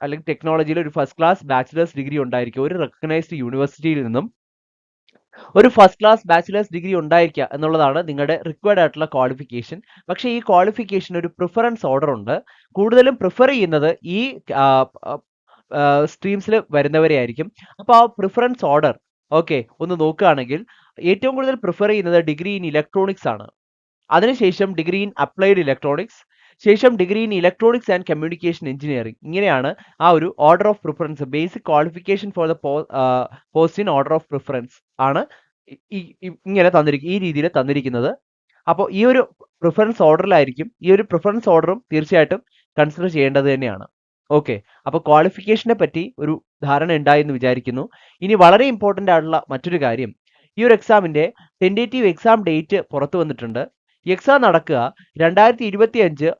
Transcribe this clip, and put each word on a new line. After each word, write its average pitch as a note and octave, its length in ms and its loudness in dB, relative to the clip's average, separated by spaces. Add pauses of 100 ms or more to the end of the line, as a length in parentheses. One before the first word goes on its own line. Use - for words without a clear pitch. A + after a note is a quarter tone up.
അല്ലെങ്കിൽ D3+ 260 -10
ടെക്നോളജിയിൽ D#3+ 520 -2
ഒരു D#3 80 -6
ഫസ്റ്റ് D3 300 -6
ക്ലാസ് E3+ 260 0
ബാച്ചിലേഴ്സ് C#3+ 520 -4
ഡിഗ്രി C#3 220 -6
ഉണ്ടായിരിക്കുക. B2 440 -4
ഒരു F3 160 -4
റെക്കഗ്നൈസ്ഡ് D#3+ 580 -6
യൂണിവേഴ്സിറ്റിയിൽ C#3 680 -4
നിന്നും B2 300 -6 (1200)
ഒരു A3+ 120 6
ഫസ്റ്റ് G3+ 320 4
ക്ലാസ് A3 260 4
ബാച്ചിലേഴ്സ് F3+ 480 0
ഡിഗ്രി F3+ 200 -6
ഉണ്ടായിരിക്കുക D#3+ 580 0
എന്നുള്ളതാണ് D#3 560 0
നിങ്ങളുടെ C#3+ 380 -4
റിക്വയർഡ് F#3+ 340 0
ആയിട്ടുള്ള D#3 240 0
ക്വാളിഫിക്കേഷൻ. C3 800 -6 (260)
പക്ഷേ F#3+ 200 -6
ഈ A#3 120 -2
ക്വാളിഫിക്കേഷൻ G3 800 0
ഒരു E3+ 80 -6
പ്രിഫറൻസ് A3 600 -4
ഓർഡർ C#3 240 0
ഉണ്ട്. B2 320 -6 (300)
കൂടുതലും B3 440 4
പ്രിഫർ - 320 2
ചെയ്യുന്നത് E3 560 0
ഈ, A3+ 340 -6 (160)
ആ, C3+ 320 2 (880)
ആ, C#3+ 300 2
സ്ട്രീംസിൽ G3 640 -4
വരുന്നവരെ D3 460 0
ആയിരിക്കും. B2+ 360 -6 (260)
അപ്പോൾ A#3 180 4
ആ A#3 80 8
പ്രിഫറൻസ് A#3 600 -2
ഓർഡർ, D3 340 2 (340)
ഓക്കെ, D#3 320 -2 (160)
ഒന്ന് F3 200 -6
നോക്കുകയാണെങ്കിൽ D#3 640 0 (340)
ഏറ്റവും G3 340 -2
കൂടുതൽ C4 200 -2
പ്രിഫർ G3+ 340 -2
ചെയ്യുന്നത് F3 360 0
degree E3+ 340 -6
in F3+ 60 -8
electronics E3+ 640 -4
ആണ്. G#2+ 180 -6 (640)
അതിനുശേഷം G3 600 0
degree F3 320 -4
in G3+ 80 -8 (120)
applied F#3+ 380 0
electronics, D3 540 -4 (480)
ശേഷം A3 320 4
degree G3 280 -2
in A3 60 -4
electronics G#3 680 0
and F3+ 160 -8
communication E3 560 -6
engineering. C3 540 -6
ഇങ്ങനെയാണ് D#3+ 520 -2 (260)
ആ E3 100 4
ഒരു D#3 260 0 (140)
order F#3 160 4
of G#3 100 0 (120)
preference, D3 360 -8 (120)
basic E3+ 260 -6 (100)
qualification F3 580 -2
for F3+ 160 -4
the D#3+ 100 -4 (100)
po-, C#3+ 260 -6
ആ, B2+ 360 -2 (300)
post E3 240 0
in G#3 80 -4
order C#3+ 240 0
of D#3+ 80 -2 (120)
preference C3 380 -10 (280)
ആണ് C#3 260 0 (420)
ഈ, C#3 80 -20 (160)
ഈ, F#3 300 -12
ഈ, F#3 60 -14
ഇങ്ങനെ F3+ 400 0
തന്നിരിക്ക-, D3+ 380 2
ഈ F#3 120 -2
രീതിയിൽ E3 320 -2 (100)
തന്നിരിക്കുന്നത്. C3 560 -2 (520)
അപ്പോൾ E3+ 240 0
ഈ G3 120 0
ഒരു B3+ 380 2
പ്രിഫറൻസ് G#3+ 600 -2
ഓർഡറിലായിരിക്കും. D#3 720 2 (100)
ഈ F3 100 2
ഒരു G3 100 4
പ്രിഫറൻസ് G#3 460 -2
ഓർഡറും E3+ 440 2
തീർച്ചയായിട്ടും D#3 500 0 (360)
കൺസിഡർ D3+ 300 -2
ചെയ്യേണ്ടത് C#3 460 0
തന്നെയാണ്. A2 320 -8 (440)
ഓക്കെ, D3 300 0 (260)
അപ്പോൾ C#3+ 120 -4
ക്വാളിഫിക്കേഷനെ F#3+ 760 0
പറ്റി F#3+ 440 -4
ഒരു D3+ 260 -6 (180)
ധാരണ D3 300 0
ഉണ്ടായി D3 280 2
എന്ന് D3 140 -4
വിചാരിക്കുന്നു. B2+ 540 -4 (320)
ഇനി G3 140 0
വളരെ F#3+ 300 8
ഇമ്പോർട്ടന്റ് G3+ 460 0
ആയിട്ടുള്ള D#3+ 400 0
മറ്റൊരു D3 320 -4
കാര്യം, A#2+ 320 -4 (440)
ഈ A3 60 0
ഒരു A#3 100 6
എക്സാമിന്റെ F#3 580 2 (300)
ടെന്റേറ്റീവ് A3 440 0
എക്സാം G#3+ 380 2
ഡേറ്റ് E3 380 -2 (100)
പുറത്തു C#3+ 260 -4
വന്നിട്ടുണ്ട്. B2+ 500 -6 (380)
എക്സാം B3+ 360 2
നടക്കുക D#3+ 520 0 (240)
രണ്ടായിരത്തി G#3 460 4
ഇരുപത്തിയഞ്ച് G3+ 760 0